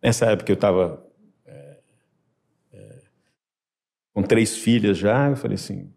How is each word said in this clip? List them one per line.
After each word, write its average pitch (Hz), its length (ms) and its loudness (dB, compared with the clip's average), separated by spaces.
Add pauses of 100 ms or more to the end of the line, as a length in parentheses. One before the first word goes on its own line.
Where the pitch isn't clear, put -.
Nessa 120 220 2
época 107 260 0
eu 95 60 2
tava, 90 440 0 (440)
é, 73 320 -20 (960)
é, 104 220 -20 (1160)
com 101 80 -2
três 110 360 2
filhas 107 400 0
já, 120 320 2
eu 135 80 -2
falei - 180 -6
assim 95 420 -12